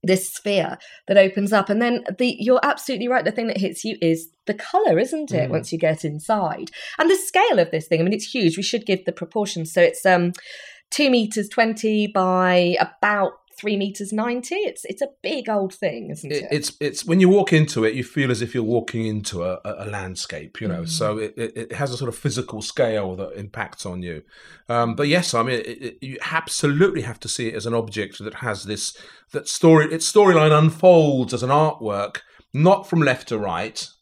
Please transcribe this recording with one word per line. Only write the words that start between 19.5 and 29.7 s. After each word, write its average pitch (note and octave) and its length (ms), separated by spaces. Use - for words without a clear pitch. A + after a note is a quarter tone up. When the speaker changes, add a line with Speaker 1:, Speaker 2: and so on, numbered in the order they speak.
Speaker 2:
a, G2+ 220
a - 0
landscape, F#2 760
you A2 80
know. E2+ 140
Speaker 1:
Mm. E2 80
Speaker 2:
So G#2+ 300
it, G#2+ 180
it, A#2 180
it A2+ 180
has C3 200
a A#2+ 40
sort B2+ 120
of A#2 80
physical A2 440
scale G#2+ 560
that F2+ 160
impacts G2+ 520
on F2+ 160
you. E2+ 220
Um, A#2 280
but C#3+ 120
yes, E3+ 260
I A#2 100
mean, B2 160
it, - 80
it, B2+ 200
you C3+ 160
absolutely D#3+ 720
have A2 180
to - 80
see A#2+ 180
it A2+ 80
as G#2+ 120
an A#2 80
object G#2+ 460
that G#2 140
has G#2 280
this, G2 340
that - 160
story, D#3+ 460